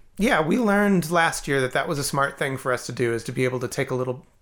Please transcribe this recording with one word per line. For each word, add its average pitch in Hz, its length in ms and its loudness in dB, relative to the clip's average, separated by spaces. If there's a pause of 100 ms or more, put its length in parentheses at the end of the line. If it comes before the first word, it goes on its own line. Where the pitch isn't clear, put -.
(180)
Yeah, 190 280 2
we 180 120 2
learned 202 520 2
last 165 380 0
year 139 140 2
that 127 100 -2
that 139 160 -2
was 160 100 -2
a 139 60 -2
smart 139 340 0
thing 135 200 -4
for 131 120 -4
us 123 160 -2
to 127 60 -8
do, 120 220 0
is 113 100 -6
to 127 80 -8
be 131 120 0
able 127 160 -2
to 123 80 -6
take - 220 -4
a 131 40 -2
little 127 320 -4 (160)